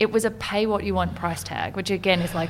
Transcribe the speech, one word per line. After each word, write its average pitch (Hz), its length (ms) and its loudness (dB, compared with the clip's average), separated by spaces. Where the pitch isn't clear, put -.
it 214 100 4
was 220 140 2
a 220 60 2
pay 214 340 -2
what 208 180 0
you 196 120 -2
want 180 200 0
price 170 300 -4
tag, - 320 -4
which 190 140 -4
again 185 320 4
is, 175 120 -4
like, 165 160 -2